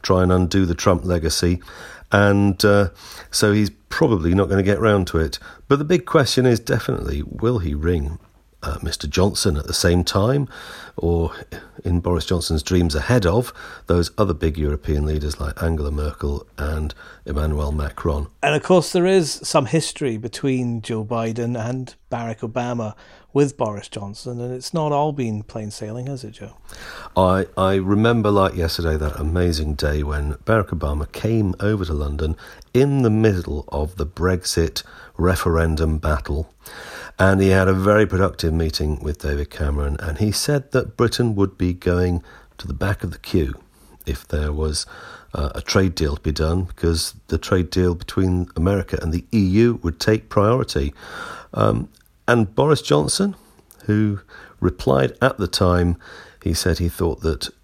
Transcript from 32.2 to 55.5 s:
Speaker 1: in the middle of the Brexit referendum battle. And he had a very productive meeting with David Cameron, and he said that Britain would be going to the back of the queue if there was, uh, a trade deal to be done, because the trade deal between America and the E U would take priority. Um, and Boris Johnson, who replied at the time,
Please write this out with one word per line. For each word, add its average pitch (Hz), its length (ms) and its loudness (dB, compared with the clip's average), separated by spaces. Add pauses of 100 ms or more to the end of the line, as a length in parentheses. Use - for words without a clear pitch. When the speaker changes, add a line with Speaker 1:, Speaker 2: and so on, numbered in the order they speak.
Speaker 1:
in 139 300 4
the 113 80 4
middle 98 580 2
of 76 260 -4
the 76 100 -4
Brexit 85 800 -2 (320)
referendum 82 840 2
battle. 76 520 -4 (680)
And 95 220 4
he 95 80 6
had 95 180 6
a 95 60 4
very 101 340 4
productive 87 460 0
meeting 78 460 -2
with 76 220 -6
David 73 280 -4
Cameron, 71 500 -2
and 80 180 -6
he 107 140 2
said 143 400 -2
that - 260 0
Britain 117 380 2
would 98 220 0
be 90 160 0
going 90 500 0 (340)
to - 80 -14
the - 80 -6
back 98 300 -4
of 90 80 -6
the - 80 -12
queue 78 340 0 (540)
if 76 200 -8
there 76 260 -4
was, 76 340 -4 (480)
uh, 71 180 -4
a - 80 -8
trade 95 320 2
deal 73 220 -2
to - 60 -12
be 80 100 -2
done, 80 320 0
because 82 500 -2 (140)
the 98 100 -2
trade 90 320 0
deal 90 240 2
between 90 600 -2
America 92 460 0
and 82 120 -4
the 85 200 -4
E 113 60 4
U 107 440 4
would 85 160 -4
take 110 300 0
priority. 101 640 0 (600)
Um, - 360 0 (360)
and 117 300 2
Boris 143 260 4
Johnson, 151 540 0 (500)
who 104 360 2 (400)
replied 69 600 2
at 127 180 0
the 92 80 0
time, 87 500 2 (440)